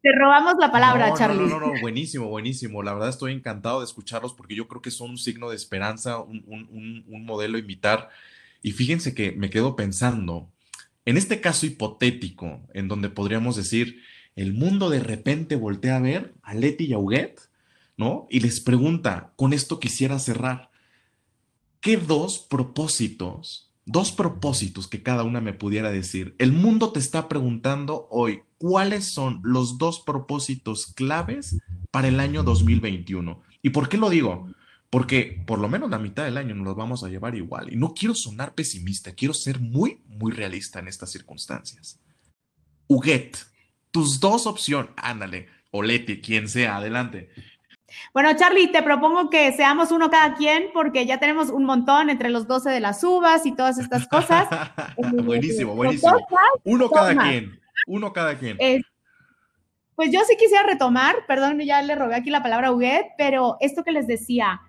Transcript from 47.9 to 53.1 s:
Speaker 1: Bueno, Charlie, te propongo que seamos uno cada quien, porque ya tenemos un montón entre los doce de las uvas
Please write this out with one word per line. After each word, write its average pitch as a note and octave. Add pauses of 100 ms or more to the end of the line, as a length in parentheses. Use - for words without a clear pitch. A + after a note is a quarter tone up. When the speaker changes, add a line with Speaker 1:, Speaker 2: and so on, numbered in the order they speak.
Speaker 1:
Bueno, F4+
Charlie, F4+
te D#4
propongo D4+
que D4+
seamos D4
uno E4
cada D#4
quien, D4+
porque C#4
ya C4
tenemos D4+
un C4+
montón C#4
entre A#3+
los A3+
doce B3+
de C4
las G#3+
uvas E4+